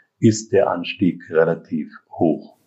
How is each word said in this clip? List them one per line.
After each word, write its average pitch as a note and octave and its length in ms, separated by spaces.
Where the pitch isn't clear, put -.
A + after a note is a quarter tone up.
ist G#2+ 320
der F#2+ 200
Anstieg F2 580
relativ D#2+ 640
hoch. - 560